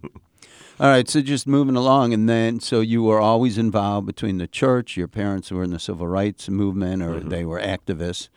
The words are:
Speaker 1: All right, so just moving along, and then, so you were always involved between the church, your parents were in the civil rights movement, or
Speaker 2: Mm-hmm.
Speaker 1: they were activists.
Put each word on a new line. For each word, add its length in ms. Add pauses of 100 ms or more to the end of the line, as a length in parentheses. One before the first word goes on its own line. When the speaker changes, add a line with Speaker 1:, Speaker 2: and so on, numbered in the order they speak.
(800)
Speaker 1:
All 80
right, 180
so 140
just 260
moving 300
along, 380
and 120
then, 340
so 200
you 220
were 180
always 380
involved 480
between 320
the 100
church, 480
your 120
parents 440
were 100
in 100
the 60
civil 280
rights 420
movement, 540
or 140
Speaker 2:
Mm-hmm. 120
Speaker 1:
they 160
were 160
activists. 760